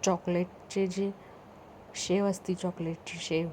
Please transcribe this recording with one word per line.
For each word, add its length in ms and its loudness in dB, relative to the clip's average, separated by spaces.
चॉकलेटचे 840 2
जे 240 0
शेव 320 2
असते, 280 0
चॉकलेटची 640 -4
शेव, 340 2